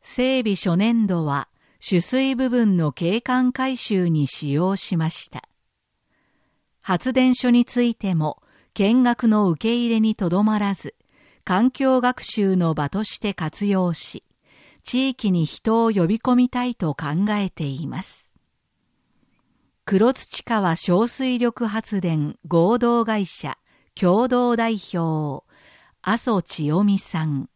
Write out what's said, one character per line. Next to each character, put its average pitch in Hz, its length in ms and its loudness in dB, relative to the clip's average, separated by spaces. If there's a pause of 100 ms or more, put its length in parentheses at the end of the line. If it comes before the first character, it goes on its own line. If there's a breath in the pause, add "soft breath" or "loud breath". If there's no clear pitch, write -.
整 254 380 0
備 214 160 0
初 175 200 0
年 226 300 2
度 175 180 0
は 143 240 -2 (300)
取 175 240 0
水 269 320 0
部 254 160 0
分 226 260 2
の 160 160 2
景 185 280 -2
観 254 320 0
改 262 240 -4
修 185 320 0
に 156 180 2
使 143 260 -6
用 180 220 0
し 185 220 -4
ま 160 120 0
し - 220 -10
た。 - 180 -18 (1300)
発 196 320 -2
電 254 220 4
所 247 160 0
に 240 140 6
つ - 180 -2
い 240 120 2
て 190 200 -4
も 156 280 -2 (320 soft breath)
見 226 280 4
学 240 260 2
の 214 200 4
受 170 200 0
け 233 80 2
入 240 120 0
れ 226 120 2
に 220 140 2
と 185 140 -2
ど 180 140 2
ま 214 160 2
ら 202 160 -2
ず、 - 200 -14 (500 soft breath)
環 214 260 2
境 262 300 2
学 247 220 -2
習 190 340 0
の 170 180 2
場 147 160 -4
と 208 140 -4
し - 160 -8
て 202 140 -4
活 165 320 -6
用 185 260 2
し、 - 320 -10 (600 soft breath)
地 262 260 0
域 226 200 -2
に 170 140 2
人 226 400 0
を 226 60 2
呼 190 160 2
び 214 120 0
込 247 180 0
み 247 120 4
た 247 160 -4
い 247 100 -4
と 156 200 -4
考 170 360 -2
え 202 200 -2
て - 140 -8
い 139 220 -6
ま 127 160 -8
す。 - 280 -18 (1500)
黒 208 280 4
土 - 320 -8
川 196 320 0
小 190 320 2
水 254 300 -2
力 233 280 -2
発 214 340 -4
電 156 460 -2
合 170 320 4
同 233 260 2
会 208 220 -2
社 - 320 -10 (360)
共 202 340 2
同 240 280 2
代 226 180 0
表、 156 680 -4 (580 soft breath)
阿 202 140 -2
蘇 214 260 -2
千 - 240 -6
代 151 180 2
美 196 140 2
さ 160 260 -4
ん。 143 320 -4